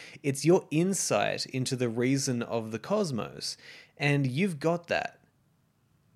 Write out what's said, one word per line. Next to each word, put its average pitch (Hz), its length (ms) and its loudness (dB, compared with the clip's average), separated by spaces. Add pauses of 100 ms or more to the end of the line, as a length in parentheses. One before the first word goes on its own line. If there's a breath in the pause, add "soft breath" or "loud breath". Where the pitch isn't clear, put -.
(220 loud breath)
it's 139 220 -2
your 160 260 6
insight 147 760 2
into 127 300 -2
the 123 120 0
reason 123 540 2
of 110 280 -4
the 110 80 -6
cosmos. 120 760 -4 (420 loud breath)
And 143 280 2
you've 151 340 -2
got 170 260 0
that. - 320 -2 (960)